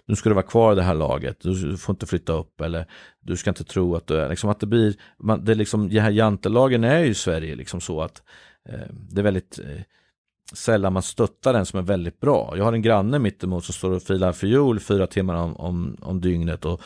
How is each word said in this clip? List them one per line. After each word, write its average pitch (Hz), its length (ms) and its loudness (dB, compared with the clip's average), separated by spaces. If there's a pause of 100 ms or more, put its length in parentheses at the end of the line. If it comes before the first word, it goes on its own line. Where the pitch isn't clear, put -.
nu 104 100 0
ska - 140 2
du 104 60 4
vara 95 100 2
kvar 113 280 4
i - 20 4
det 92 80 4
här 87 120 2
laget, 71 440 -2
du 92 380 -2
får - 160 -4
inte - 120 -8
flytta 85 280 -2
upp, 80 280 -6
eller 82 240 -4 (360)
du 90 160 -6
ska - 120 -4
inte 90 140 -4
tro 90 320 0
att 82 120 -6
du 80 100 0
är, 73 120 -2
liksom, 90 200 -2
att 104 100 -2
det 104 80 -4
blir, 107 260 4 (260)
man, 110 260 0
det 110 60 4
är 110 40 4
liksom, 104 340 0
de 107 100 2
här 107 120 4
jantelagen 110 720 2
är 139 160 4
ju 165 80 2
i 110 60 0
Sverige 80 420 -4
liksom 76 260 -10
så 78 200 -6
att, - 220 -10 (460)
eh, - 100 -12 (120)
det 98 300 -4
är - 20 2
väldigt, 95 360 0
eh, 73 220 -12 (720)
sällan 98 400 2
man 92 100 0
stöttar - 500 0
en 101 120 2
som 98 140 -4
är 92 40 -2
väldigt 87 360 -2
bra. 73 380 0
Jag 98 60 0
har 117 100 2
en 113 80 0
granne 110 380 2
mittemot 92 460 -2
som - 80 -8
står 92 180 -4
och 90 100 -2
filar 92 300 2
fiol 117 480 2
fyra 98 280 0
timmar 92 280 -2
om, 85 220 -2
om, 87 440 -6
om 92 200 -6
dygnet 85 440 -2
och 85 200 -4